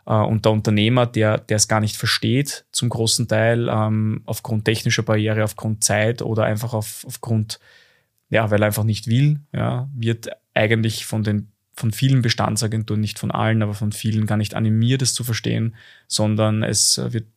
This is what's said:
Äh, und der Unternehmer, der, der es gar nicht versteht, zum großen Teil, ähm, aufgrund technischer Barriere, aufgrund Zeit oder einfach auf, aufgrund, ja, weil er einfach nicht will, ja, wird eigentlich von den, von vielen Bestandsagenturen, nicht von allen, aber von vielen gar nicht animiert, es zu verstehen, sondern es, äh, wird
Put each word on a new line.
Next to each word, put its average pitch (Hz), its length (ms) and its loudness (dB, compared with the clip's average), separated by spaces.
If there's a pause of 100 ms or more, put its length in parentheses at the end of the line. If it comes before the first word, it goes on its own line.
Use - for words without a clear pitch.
Äh, - 80 0
und 107 300 2
der 110 80 6
Unternehmer, 110 540 4
der, 110 320 2
der - 180 -2
es 107 120 2
gar 110 120 2
nicht 104 160 -2
versteht, 120 760 -2
zum - 160 0
großen 113 400 0
Teil, 117 420 2
ähm, 107 560 0
aufgrund 110 380 -4
technischer 110 380 0
Barriere, 107 420 0
aufgrund 107 400 -4
Zeit 107 380 2
oder 110 220 0
einfach 110 280 -2
auf, - 340 -6
aufgrund, 110 540 -4 (680)
ja, 110 200 -2
weil 104 120 2
er 107 40 2
einfach 107 180 -2
nicht 107 220 -2
will, 143 340 2 (120)
ja, 123 420 -4
wird 113 360 -4 (240)
eigentlich 110 500 0
von 110 180 -4
den, 104 300 -2 (220)
von 113 180 -2
vielen 135 280 2
Bestandsagenturen, 107 800 -2
nicht 104 180 -4
von - 120 -4
allen, 110 320 2
aber 104 120 -2
von 104 180 -2
vielen 110 340 0
gar 107 100 0
nicht 104 180 -2
animiert, 110 480 2
es 120 120 0
zu - 80 -6
verstehen, 113 540 -2 (320)
sondern 107 540 2
es, - 360 2
äh, 123 140 -4
wird 110 140 -4 (100)